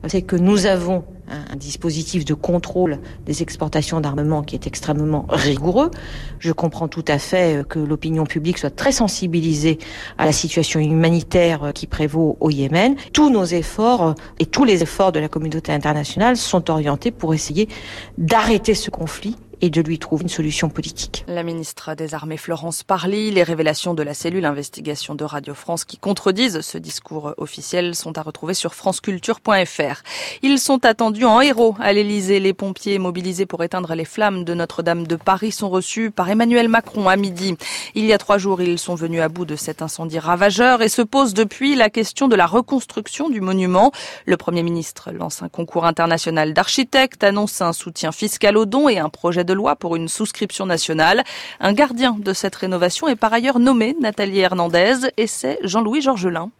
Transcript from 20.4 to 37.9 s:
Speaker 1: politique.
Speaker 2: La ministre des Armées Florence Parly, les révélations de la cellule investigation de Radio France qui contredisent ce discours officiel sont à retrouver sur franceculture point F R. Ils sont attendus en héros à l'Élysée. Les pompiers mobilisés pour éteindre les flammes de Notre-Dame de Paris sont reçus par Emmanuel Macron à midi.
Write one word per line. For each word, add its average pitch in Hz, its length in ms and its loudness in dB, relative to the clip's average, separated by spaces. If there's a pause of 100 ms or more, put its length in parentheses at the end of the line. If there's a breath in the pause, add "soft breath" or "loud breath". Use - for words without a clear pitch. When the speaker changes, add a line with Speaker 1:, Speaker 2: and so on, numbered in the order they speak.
Speaker 1:
politique. - 580 -10
Speaker 2:
La 175 140 -6
ministre 165 540 -8
des 156 180 -8
Armées 156 240 -8
Florence 160 460 -8
Parly, 196 480 -2
les 185 100 4
révélations 160 540 0
de 156 80 -2
la 143 100 -6
cellule 170 320 -2
investigation 147 680 -6
de 147 80 -6
Radio 143 320 -8
France - 280 -6
qui - 140 -16
contredisent 190 640 0
ce - 160 -12
discours 156 600 -10
officiel 170 580 -6
sont 160 240 -8
à - 20 -8
retrouver 151 320 -8
sur - 220 -4
franceculture 190 680 -4
point 190 240 2
F - 140 -12
R. 143 240 -4 (400 loud breath)
Ils 269 160 4
sont 269 260 2
attendus 220 400 4
en 233 160 8
héros 233 380 4
à 202 120 2
l'Élysée. 202 480 2
Les 190 140 2
pompiers 196 460 -4
mobilisés 185 480 -4
pour 165 160 -4
éteindre 170 320 -4
les 160 100 -4
flammes 196 380 0
de 170 100 -4
Notre-Dame 170 540 -2
de 170 80 -2
Paris 190 360 0
sont 196 200 -4
reçus 208 400 -2
par 185 180 -2
Emmanuel 233 400 4
Macron 226 380 2
à 190 80 6
midi. 190 400 -2 (400 loud breath)